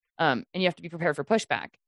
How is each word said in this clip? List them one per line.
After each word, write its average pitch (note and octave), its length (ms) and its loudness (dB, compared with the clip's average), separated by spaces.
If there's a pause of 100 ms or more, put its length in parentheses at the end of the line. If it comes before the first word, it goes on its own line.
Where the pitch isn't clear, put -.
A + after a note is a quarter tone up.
(200)
Um, C#3 240 2 (100)
and F#3 80 -4
you F#3 60 4
have F3 80 0
to - 80 -20
be E3+ 60 -14
prepared D#3+ 260 -2
for C#3+ 80 -4
pushback. C#3+ 520 -2 (120)